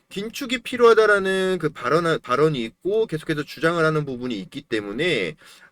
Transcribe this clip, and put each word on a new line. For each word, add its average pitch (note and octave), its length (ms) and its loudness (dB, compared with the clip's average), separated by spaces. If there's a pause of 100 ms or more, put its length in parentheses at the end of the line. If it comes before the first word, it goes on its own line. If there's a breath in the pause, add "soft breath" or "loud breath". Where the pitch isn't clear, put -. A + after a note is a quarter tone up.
긴축이 A#3 500 -8
필요하다라는 G3+ 1000 4
그 D#3 100 -2
발언, D#3+ 520 0
발언이 C3+ 440 0
있고 G3+ 400 -2
계속해서 D#3+ 380 -6
주장을 E3 400 -2
하는 D#3 220 2
부분이 B2 340 -6
있기 A2+ 240 -12
때문에 G#2+ 720 -2 (360 loud breath)